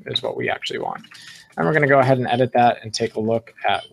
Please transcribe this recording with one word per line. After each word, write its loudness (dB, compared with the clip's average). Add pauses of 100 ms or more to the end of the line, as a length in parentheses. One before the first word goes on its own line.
is -6
what -6
we -4
actually -6
want. -8 (540)
And 0
we're 2
gonna 4
go 6
ahead 4
and -2
edit 0
that 4
and -10
take -4
a -2
look -2 (160)
at -2